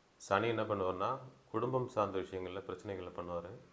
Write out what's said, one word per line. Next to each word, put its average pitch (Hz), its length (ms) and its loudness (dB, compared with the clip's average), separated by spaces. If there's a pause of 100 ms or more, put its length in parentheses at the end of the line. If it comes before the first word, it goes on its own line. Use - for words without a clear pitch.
(160)
சனி 101 320 4
என்ன 110 140 2
பண்ணுவார்னா, 101 560 2 (320)
குடும்பம் 123 380 2
சார்ந்த 98 300 2
விஷயங்கள்ல 92 440 -4
பிரச்சனைகளை 92 480 -6
பண்ணுவாரு. 87 380 -4 (240)